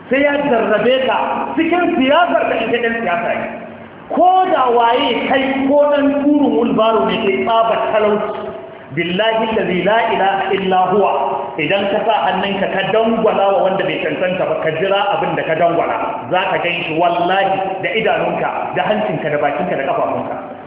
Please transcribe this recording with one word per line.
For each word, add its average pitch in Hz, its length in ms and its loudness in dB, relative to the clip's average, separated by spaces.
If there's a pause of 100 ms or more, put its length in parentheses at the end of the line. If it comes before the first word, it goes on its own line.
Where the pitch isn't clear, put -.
sai 262 160 0
ya 285 180 2
jarrabe 233 600 2
ka 226 160 0 (340)
cikin 330 420 0
siyasar 277 520 2
ka 254 120 0
in 226 120 -2
kai 233 120 0
ɗan 226 160 -2
siyasa 170 340 -2
ne. - 160 -4 (580)
Ko 339 240 2 (160)
da 294 240 2
waye 240 540 2
kai, 269 220 2 (180)
ko 277 200 4
ɗan 294 220 4 (120)
turun 285 360 4
wulbaro 220 540 2
ne - 120 0
kai, 196 240 0
tsabar 226 440 2
talauci, 208 520 0 (480)
billahi 214 640 0
allazi 185 300 0
la 202 240 2
ilaha 196 440 0
illa 185 360 0
huwa, 196 260 2 (440)
idan 196 360 -2
ka - 100 0
sa 220 200 0
hannunka 190 500 -2
ka 190 160 -2
dangwala 220 580 2
wa 196 180 2
wanda 190 200 0
bai 175 160 -2
cancanta 165 480 -2
ba, 147 160 -2
ka 156 100 0
jira 196 360 0
abin 165 260 -2
da 147 80 -2
ka 160 160 -2
dangwala, 139 380 2 (320)
za 170 120 0
ka 185 220 -2
gan 170 160 -2
shi 160 160 -4
wallahi 175 880 0
da - 80 -2
idanunka, - 580 0 (220)
da 180 120 -2
hancinka, 196 440 -2
da 147 120 -2
bakinka, 147 360 -2
da 135 160 -4
ƙafafunka. 123 460 -4 (300)